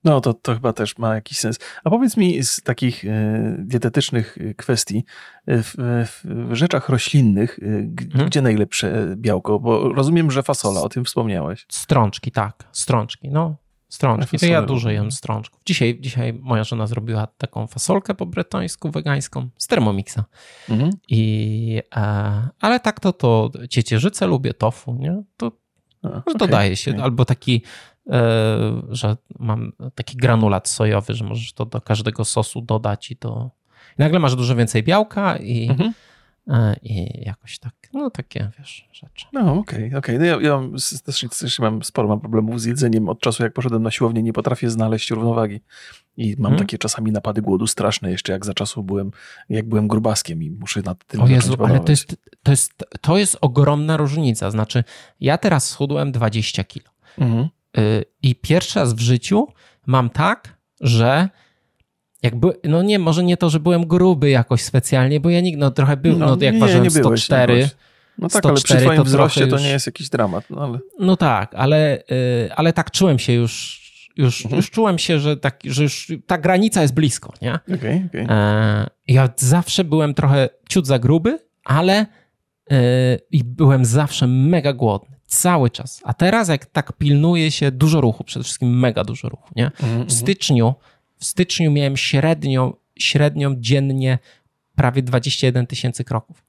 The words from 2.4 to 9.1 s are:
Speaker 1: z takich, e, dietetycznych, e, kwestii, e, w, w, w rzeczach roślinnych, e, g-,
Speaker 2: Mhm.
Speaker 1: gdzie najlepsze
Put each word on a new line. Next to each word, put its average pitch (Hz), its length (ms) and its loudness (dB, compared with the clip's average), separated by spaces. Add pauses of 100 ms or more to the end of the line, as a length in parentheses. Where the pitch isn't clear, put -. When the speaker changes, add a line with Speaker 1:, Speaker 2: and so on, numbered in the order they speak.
Speaker 1:
z - 180 -4
takich, 120 420 -4
e, 107 540 -2
dietetycznych, 117 840 -4
e, 95 140 -10
kwestii, 117 500 -4 (420)
e, 117 160 0
w, - 120 -10 (320)
w, - 180 -18 (260)
w 117 40 -2
rzeczach 139 340 -2
roślinnych, 113 760 2
e, 101 40 -10 (160)
g-, 110 240 -10
Speaker 2:
Mhm. 135 200 0
Speaker 1:
gdzie 151 160 0
najlepsze 107 640 0 (100)